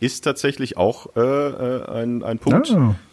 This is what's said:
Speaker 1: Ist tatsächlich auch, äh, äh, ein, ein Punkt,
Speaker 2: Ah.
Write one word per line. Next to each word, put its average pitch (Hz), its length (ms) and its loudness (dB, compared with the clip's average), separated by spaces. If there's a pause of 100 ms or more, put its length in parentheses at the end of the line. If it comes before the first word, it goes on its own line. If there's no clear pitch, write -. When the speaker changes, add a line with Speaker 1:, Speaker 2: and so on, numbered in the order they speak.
Speaker 1:
Ist - 220 -2
tatsächlich 139 560 -2
auch, - 380 0
äh, 117 40 4
äh, 127 840 -2
ein, 120 200 -4
ein 113 160 -4
Punkt, 233 320 2
Speaker 2:
Ah. 131 240 4 (180)